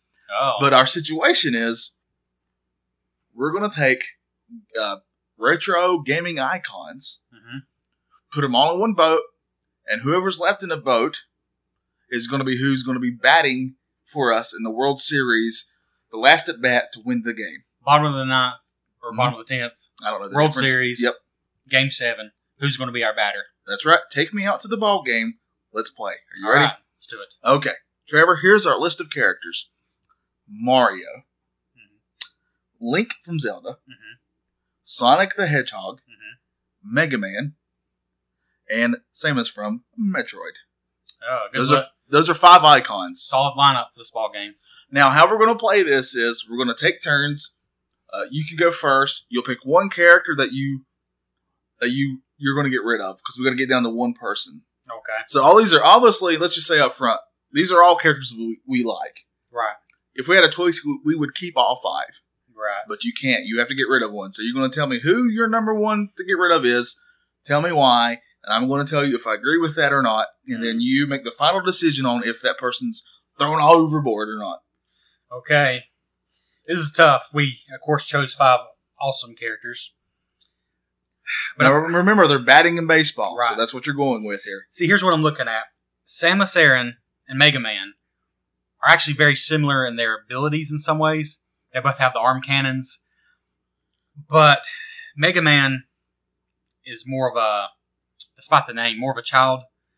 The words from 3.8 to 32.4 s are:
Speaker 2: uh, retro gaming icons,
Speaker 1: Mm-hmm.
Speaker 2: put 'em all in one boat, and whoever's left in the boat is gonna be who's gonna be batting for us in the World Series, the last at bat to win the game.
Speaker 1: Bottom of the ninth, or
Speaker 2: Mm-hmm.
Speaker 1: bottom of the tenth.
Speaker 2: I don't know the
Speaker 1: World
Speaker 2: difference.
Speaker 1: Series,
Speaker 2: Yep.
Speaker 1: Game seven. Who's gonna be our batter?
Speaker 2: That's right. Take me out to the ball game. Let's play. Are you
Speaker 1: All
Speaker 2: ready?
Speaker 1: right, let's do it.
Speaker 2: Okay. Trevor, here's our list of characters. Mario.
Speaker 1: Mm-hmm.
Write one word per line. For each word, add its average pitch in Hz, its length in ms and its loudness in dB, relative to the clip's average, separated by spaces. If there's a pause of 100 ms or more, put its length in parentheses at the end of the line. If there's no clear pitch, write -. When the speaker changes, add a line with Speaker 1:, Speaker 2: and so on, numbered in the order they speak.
Speaker 2:
uh, 101 180 -4 (400)
retro 175 600 0
gaming 156 400 -4
icons, - 840 -8 (100)
Speaker 1:
Mm-hmm. 117 240 -18 (720)
Speaker 2:
put 143 140 -2
'em 123 100 -2
all 151 200 4
in 185 40 -2
one 220 140 0
boat, 160 280 4 (640)
and 110 160 -4
whoever's 180 380 -2
left 190 240 0
in 180 60 -8
the 156 80 -6
boat 135 460 -2 (840)
is 117 180 -6
gonna 135 180 -4
be 127 120 -2
who's 135 260 -2
gonna 127 160 -6
be 123 120 -4
batting 131 640 0 (300)
for 131 260 -2
us 113 240 -2
in 113 80 -12
the 113 80 -6
World 139 300 -2
Series, 117 720 -2 (360)
the 110 80 -14
last 147 300 4
at 120 140 -8
bat 123 320 0
to 110 100 -18
win 120 200 -4
the 117 100 -6
game. 101 320 -14 (180)
Speaker 1:
Bottom 151 240 4
of 143 60 -4
the 135 100 -6
ninth, 127 320 0 (460)
or 120 80 -16
Speaker 2:
Mm-hmm. 113 80 -12
Speaker 1:
bottom 123 220 -2
of 117 60 -20
the 131 120 -10
tenth. 120 300 -12 (180)
Speaker 2:
I 107 40 -6
don't 101 120 -6
know 101 80 -14
the 101 60 -8
Speaker 1:
World 151 160 4
Speaker 2:
difference. 131 200 0
Speaker 1:
Series, 123 320 0
Speaker 2:
Yep. 120 120 0 (540)
Speaker 1:
Game 135 200 2
seven. 117 420 -6 (280)
Who's 139 180 -2
gonna 127 160 -8
be 120 100 -4
our 110 120 0
batter? 101 280 -4 (240)
Speaker 2:
That's 101 180 -6
right. 170 140 6 (100)
Take 165 240 -4
me 196 120 -6
out 202 160 -4
to 208 80 -14
the 220 80 -4
ball 202 260 0
game. 117 360 -4 (340)
Let's 113 160 -6
play. 101 240 -10
Are - 260 -20
you 101 60 -12
Speaker 1:
All 113 80 0
Speaker 2:
ready? 139 120 4
Speaker 1:
right, 104 120 -4 (180)
let's - 120 -16
do 110 120 -18
it. - 140 -20 (100)
Speaker 2:
Okay. 139 320 0 (320)
Trevor, 165 300 0
here's 196 280 2
our 131 140 0
list 165 220 -4
of 151 80 -14
characters. 92 600 -6 (800)
Mario. 113 760 0 (520)
Speaker 1:
Mm-hmm. - 1120 -12